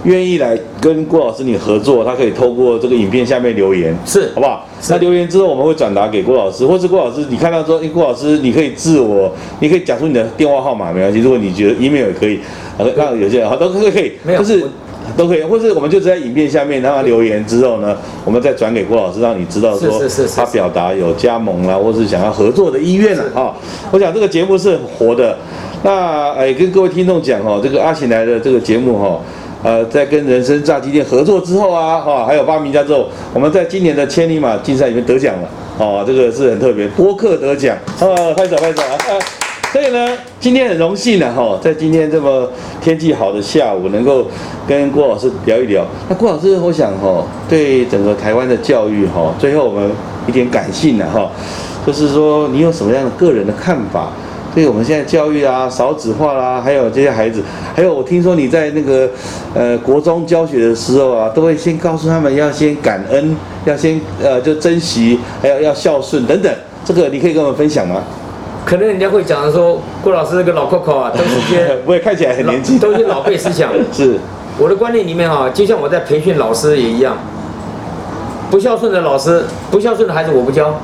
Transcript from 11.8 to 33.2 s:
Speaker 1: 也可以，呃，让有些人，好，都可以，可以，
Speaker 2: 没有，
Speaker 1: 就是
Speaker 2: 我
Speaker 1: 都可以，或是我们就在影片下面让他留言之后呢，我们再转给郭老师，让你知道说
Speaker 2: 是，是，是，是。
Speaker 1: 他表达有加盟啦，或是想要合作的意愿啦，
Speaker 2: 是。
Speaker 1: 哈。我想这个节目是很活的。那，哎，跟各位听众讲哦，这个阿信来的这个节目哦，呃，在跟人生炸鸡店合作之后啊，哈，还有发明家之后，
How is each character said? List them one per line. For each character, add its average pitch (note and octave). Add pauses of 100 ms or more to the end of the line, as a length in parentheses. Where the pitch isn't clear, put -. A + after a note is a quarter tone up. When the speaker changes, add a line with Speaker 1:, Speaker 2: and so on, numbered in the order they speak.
Speaker 1:
也 F#2+
可 G#2+
以， G2+ (360)
呃， G#2 (100)
让 C#3+
有 G2+
些 A#2+
人， G#2+
好， B2
都 E3
可 F#3
以， G#3
可 F#3
以， B2+ (120)
Speaker 2:
没 E3
有， F#3
Speaker 1:
就 G3+
是 G3+
Speaker 2:
我 C#3 (460)
Speaker 1:
都 F3
可 F3
以， D#3
或 F#3+
是 A3
我 E3
们 D3
就 F#3
在 F3+
影 B2
片 D3
下 C#3+
面 C#3+
让 C3+
他 C#3
留 A#2
言 G#2+
之 A#2
后 A#2
呢， G2+ (300)
我 G2+
们 A#2+
再 C#3
转 A2+
给 A2
郭 G#2+
老 F#2+
师， F#2+
让 A#2
你 F2+
知 F#2
道 A2+
说 A2+
Speaker 2:
是， G#2+
是， -
是， -
是。 -
Speaker 1:
他 A#2+
表 G2
达 F2
有 F2
加 A#2
盟 F#2
啦， F#2
或 G#2+
是 A2+
想 F#2
要 G#2
合 G#2+
作 F#3
的 C3+
意 F3
愿 G3+
啦， C3
Speaker 2:
是。 C3+
Speaker 1:
哈。 A#2 (360)
我 F#3+
想 F3+
这 G#3+
个 G3+
节 E3
目 F#3+
是 F#3
很 D3+
活 A#2+
的。 A#2 (460)
那， E3
哎， C3+
跟 F3
各 F#3+
位 F3+
听 F3+
众 F3+
讲 B2
哦， G#2
这 B2+
个 C3+
阿 D#3+
信 D3+
来 A2+
的 A#2
这 C3
个 A#2+
节 A2
目 A#2+
哦， F#2 (440)
呃， A2+
在 C#3
跟 D3
人 B2+
生 C#3+
炸 D3
鸡 C3+
店 D3
合 B2+
作 F#3
之 F3+
后 G3
啊， E3
哈， C#3+
还 C3
有 C#3
发 D#3
明 C#3+
家 C#3+
之 C#3+
后， B2+ (260)